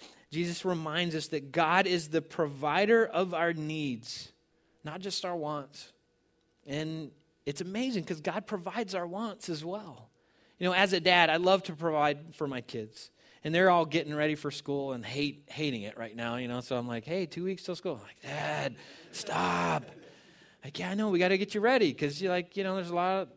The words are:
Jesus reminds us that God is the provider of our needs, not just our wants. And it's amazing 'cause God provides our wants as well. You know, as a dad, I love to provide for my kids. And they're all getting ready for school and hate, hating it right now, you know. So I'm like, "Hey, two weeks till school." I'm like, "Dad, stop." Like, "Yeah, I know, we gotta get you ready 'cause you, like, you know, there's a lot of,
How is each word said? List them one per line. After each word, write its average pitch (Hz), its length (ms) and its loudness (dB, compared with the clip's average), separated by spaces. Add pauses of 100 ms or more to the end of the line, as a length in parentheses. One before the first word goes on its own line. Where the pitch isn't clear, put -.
(300)
Jesus 170 340 -2
reminds 165 500 0
us 156 140 -4
that 139 240 -4
God 170 340 6
is 175 220 0
the 160 120 2
provider 165 840 2
of 180 260 0
our 170 220 2
needs, 151 760 -4 (540)
not 156 160 -8
just 190 240 -6
our 180 120 -2
wants. 147 560 -6 (720)
And 156 440 -6 (340)
it's 147 180 -4
amazing 208 420 -2
'cause 156 160 -6
God 190 260 -4
provides 190 480 -6
our 175 120 -2
wants 196 420 -8
as 156 160 -4
well. 170 460 -10 (480)
You 180 80 0
know, 180 80 2
as 185 180 6
a 180 80 4
dad, 175 300 8
I 160 60 4
love 180 280 6
to 180 100 -8
provide 151 600 0
for 151 120 -4
my 131 140 -4
kids. - 500 -10 (320)
And 156 120 -2
they're 185 160 8
all 170 160 6
getting 147 280 0
ready 151 200 2
for 147 160 -6
school 139 420 -4
and 120 120 -8
hate, 139 440 -4
hating 139 340 -4
it 107 140 -10
right 113 180 -10
now, 117 220 -4
you 123 100 -4
know. 123 140 -4
So 127 160 -4
I'm 120 100 -2
like, 117 180 -6
"Hey, 180 220 -4
two 170 160 -8
weeks 185 200 -4
till 180 120 -8
school." 165 200 -6
I'm - 80 -12
like, - 200 -20
"Dad, 147 540 -4 (360)
stop." 175 720 0 (760)
Like, 135 160 -10
"Yeah, 180 120 -4
I 196 40 -4
know, 214 140 0
we 180 100 4
gotta 185 180 4
get 196 200 -2
you 208 40 -2
ready 220 320 6
'cause 147 300 -2
you, 190 60 2
like, 180 280 -2
you 196 60 -2
know, 190 140 -2
there's 175 140 -4
a 175 40 -4
lot 185 280 2
of, 165 140 -8